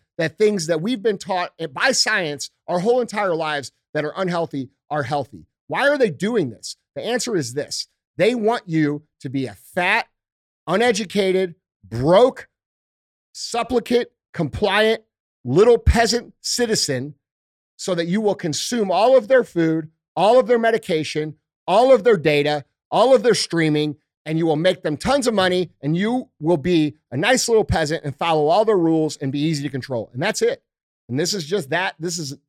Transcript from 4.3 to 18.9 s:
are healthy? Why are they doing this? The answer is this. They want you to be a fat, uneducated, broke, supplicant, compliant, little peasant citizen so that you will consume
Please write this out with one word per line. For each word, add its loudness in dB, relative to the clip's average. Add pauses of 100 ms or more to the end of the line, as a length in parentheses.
are -2
healthy? -6 (220)
Why 0
are 2
they 2
doing -2
this? -16 (200)
The -10
answer -4
is -4
this. -8 (300)
They 2
want -2
you -2 (160)
to -12
be -4
a -12
fat, -2 (580)
uneducated, 0 (300)
broke, 2 (840)
supplicant, -2 (240)
compliant, 0 (400)
little 6
peasant 2
citizen -2 (600)
so -4
that -2
you 0
will 0
consume -4